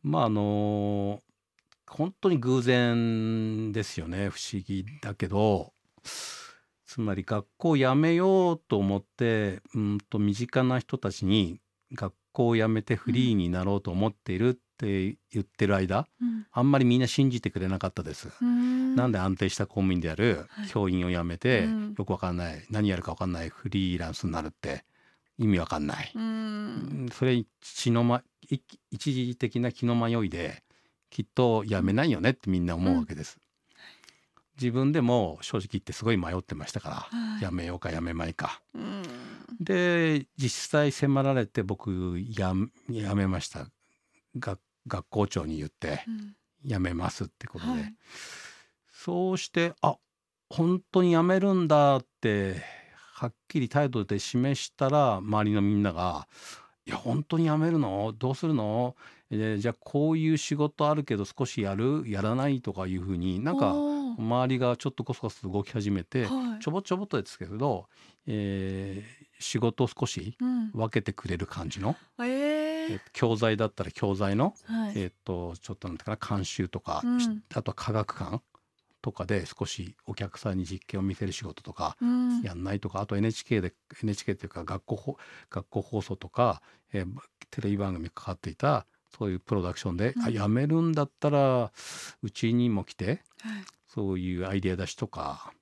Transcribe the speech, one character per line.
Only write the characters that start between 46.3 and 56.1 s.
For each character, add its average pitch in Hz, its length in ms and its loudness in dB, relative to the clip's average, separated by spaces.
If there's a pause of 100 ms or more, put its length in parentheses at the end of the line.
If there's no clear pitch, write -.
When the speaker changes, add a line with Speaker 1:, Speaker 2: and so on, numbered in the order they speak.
Speaker 1:
「辞 110 140 -2
め 87 140 0
ま 87 180 -2
す」 - 140 -6
っ - 20 -14
て - 200 -16
こ - 120 -14
と - 80 -10
で。 247 40 -2
Speaker 2:
は 240 80 -2
い。 214 160 -8 (960)
Speaker 1:
そ 180 420 -2
う 185 40 0
し - 120 -6
て、 170 320 0
あ、 - 160 4 (520)
本 180 320 2 (100)
当 185 120 6
に 175 80 6
辞 165 120 6
め 185 160 4
る 196 140 4
ん 180 140 4
だ 143 300 8
っ 123 80 -2 (160)
て、 101 420 0 (320)
は - 320 -8
っ 117 60 -6 (140)
き 160 120 -2
り 120 100 0
態 147 200 2
度 117 140 0
で 101 160 0
示 131 420 0
し - 120 -10
た 135 160 0
ら、 135 280 4
周 104 320 2
り 104 60 2
の 101 60 4
み 104 140 4
ん 101 80 4
な 95 100 2
が、 87 340 -2 (580)